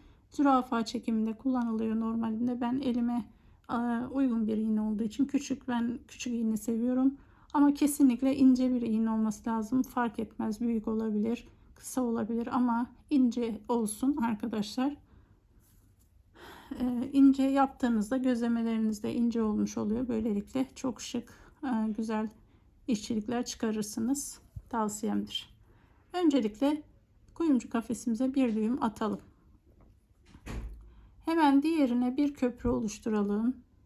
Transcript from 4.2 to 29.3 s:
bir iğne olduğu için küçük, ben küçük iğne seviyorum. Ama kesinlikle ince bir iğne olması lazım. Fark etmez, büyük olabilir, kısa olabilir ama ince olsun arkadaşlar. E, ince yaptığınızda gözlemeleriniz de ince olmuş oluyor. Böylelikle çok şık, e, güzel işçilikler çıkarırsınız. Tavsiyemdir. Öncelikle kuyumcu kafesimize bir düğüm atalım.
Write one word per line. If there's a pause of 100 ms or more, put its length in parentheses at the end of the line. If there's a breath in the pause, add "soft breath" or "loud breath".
bir
iğne
olduğu
için
küçük,
ben
küçük
iğne
seviyorum. (360 loud breath)
Ama
kesinlikle
ince
bir
iğne
olması
lazım.
Fark
etmez,
büyük
olabilir, (280 soft breath)
kısa
olabilir
ama (180)
ince
olsun
arkadaşlar. (1800 loud breath)
E,
ince
yaptığınızda
gözlemeleriniz
de
ince
olmuş
oluyor.
Böylelikle
çok
şık, (100)
e,
güzel (580 soft breath)
işçilikler
çıkarırsınız. (300)
Tavsiyemdir. (560 soft breath)
Öncelikle (500)
kuyumcu
kafesimize
bir
düğüm
atalım. (2000 soft breath)